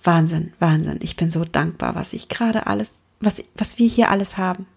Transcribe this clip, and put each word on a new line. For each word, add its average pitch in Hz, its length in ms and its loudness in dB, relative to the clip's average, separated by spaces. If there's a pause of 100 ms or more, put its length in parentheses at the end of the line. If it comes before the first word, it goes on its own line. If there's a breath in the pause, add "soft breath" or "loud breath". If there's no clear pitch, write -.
„Wahnsinn, 165 560 2
Wahnsinn, 156 420 2
ich - 160 -8
bin 165 140 0
so 165 140 -2
dankbar, 160 500 -4
was - 180 -8
ich - 160 -12
gerade 226 380 -2
alles, 208 260 -2 (280)
was, 208 220 0 (120)
was - 240 -2
wir 233 100 6
hier 226 220 4
alles 196 260 0
haben.“ 185 300 -4 (100)